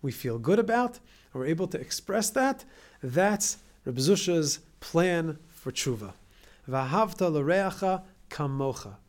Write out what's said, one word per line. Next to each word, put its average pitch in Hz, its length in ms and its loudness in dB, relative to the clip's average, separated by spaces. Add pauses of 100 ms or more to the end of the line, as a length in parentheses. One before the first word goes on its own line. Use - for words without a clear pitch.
we 135 100 -4
feel 117 260 -6
good 151 220 2
about, 240 400 2 (320)
and 131 100 -6
we're 131 60 -2
able 165 200 0
to - 120 -4
express 208 520 -2
that. 269 340 0 (360)
That's 185 560 2 (280)
Reb 123 120 -4
Zusha's 165 640 2 (220)
plan 165 560 0 (120)
for - 220 -10
tshuva. 104 420 -4 (560)
V'ahavta 165 640 0
l'reacha 185 720 0 (300)
kamocha. 135 600 -4 (160)